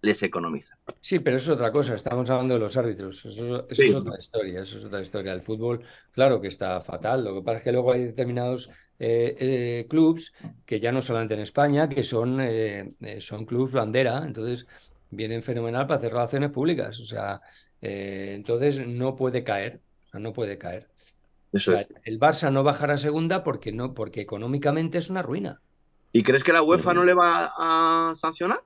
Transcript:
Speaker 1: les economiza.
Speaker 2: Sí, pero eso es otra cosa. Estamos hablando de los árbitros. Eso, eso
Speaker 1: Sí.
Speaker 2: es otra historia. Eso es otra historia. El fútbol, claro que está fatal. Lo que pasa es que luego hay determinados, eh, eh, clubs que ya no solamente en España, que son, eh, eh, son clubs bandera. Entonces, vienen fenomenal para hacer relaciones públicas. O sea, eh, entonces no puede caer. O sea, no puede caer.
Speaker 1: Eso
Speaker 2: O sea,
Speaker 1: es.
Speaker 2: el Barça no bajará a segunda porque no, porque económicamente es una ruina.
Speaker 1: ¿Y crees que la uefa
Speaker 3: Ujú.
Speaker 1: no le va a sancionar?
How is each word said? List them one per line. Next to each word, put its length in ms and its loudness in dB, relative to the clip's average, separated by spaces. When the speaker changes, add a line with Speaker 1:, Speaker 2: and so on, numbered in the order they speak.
Speaker 1:
les 200 2
economiza. 560 -6
Speaker 2:
Sí, 180 0
pero 160 2
eso 160 0
es 40 2
otra 160 0
cosa. 220 2
Estamos 360 -4
hablando 240 2
de 60 2
los 160 -2
árbitros. 480 -4
Eso, 440 -8
eso 80 -12
Speaker 1:
Sí. 100 8
Speaker 2:
es 80 6
otra 240 -4
historia. 440 -6
Eso 160 -12
es 60 -14
otra 160 -6
historia. 320 -6
El 100 -6
fútbol, 400 -4
claro 300 4
que 80 -6
está 320 -4
fatal. 440 -2
Lo 100 -6
que 80 -6
pasa 160 -2
es 60 -14
que 80 0
luego 200 2
hay 120 2
determinados, 680 -4
eh, 400 2
eh, 500 -2
clubs 440 4
que 120 -2
ya 140 2
no 80 2
solamente 340 -2
en 60 -6
España, 480 4
que 140 -2
son, 380 0
eh, 600 -2
eh, 200 -12
son 260 -10
clubs 260 0
bandera. 540 2
Entonces, 400 -8
vienen 340 -6
fenomenal 440 -2
para 120 2
hacer 140 -2
relaciones 380 0
públicas. 500 -2
O 60 -14
sea, 340 -6
eh, 540 -8
entonces 520 0
no 300 -2
puede 260 -2
caer. 400 -4
O 60 -20
sea, 100 -14
no 140 -8
puede 240 -4
caer. 320 -12
Speaker 1:
Eso 200 2
Speaker 2:
O 40 6
sea, 40 2
Speaker 1:
es. 80 -8
Speaker 2:
el 160 -6
Barça 320 4
no 120 2
bajará 300 2
a 40 0
segunda 460 0
porque 280 -4
no, 220 -6
porque 280 -6
económicamente 760 -2
es 120 -6
una 120 -4
ruina. 400 -6
Speaker 1:
¿Y 100 6
crees 220 6
que 80 6
la 100 8
uefa 300 4
Speaker 3:
Ujú. 20 4
Speaker 1:
no 100 6
le 100 8
va 380 4
a 40 -6
sancionar? 520 -2